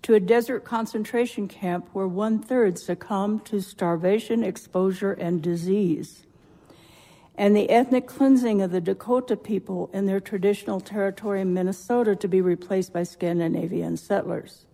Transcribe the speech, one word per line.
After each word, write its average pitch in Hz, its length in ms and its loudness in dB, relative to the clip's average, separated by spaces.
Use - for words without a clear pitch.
to 233 120 4
a 208 60 6
desert 233 440 0
concentration 226 800 -4
camp 175 460 -4
where 190 160 -2
one-third 214 680 0
succumbed 202 680 -4
to 208 160 -4
starvation, 190 800 0
exposure, 190 720 -2
and 175 300 -2
disease. 175 840 -2
And 202 160 6
the 208 140 4
ethnic 247 380 4
cleansing 247 560 4
of 180 80 0
the 180 100 0
Dakota 233 560 -2
people 185 560 -6
in 196 140 -2
their 190 140 0
traditional 196 600 -2
territory 196 640 -4
in 185 100 0
Minnesota 190 640 0
to 202 120 -4
be 190 120 4
replaced 180 540 0
by 175 80 -2
Scandinavian 170 960 -2
settlers. - 760 -4